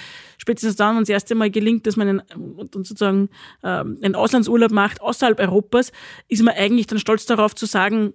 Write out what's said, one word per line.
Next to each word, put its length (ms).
spätestens 380
dann, 200
wenn 80
das 60
erste 240
Mal 160
gelingt, 380
dass 80
man 120
einen, 120
und 540
sozusagen, 560
ähm, 400
einen 120
Auslandsurlaub 560
macht 300
außerhalb 380
Europas, 520
ist 160
man 100
eigentlich 320
dann 140
stolz 260
darauf 300
zu 100
sagen, 500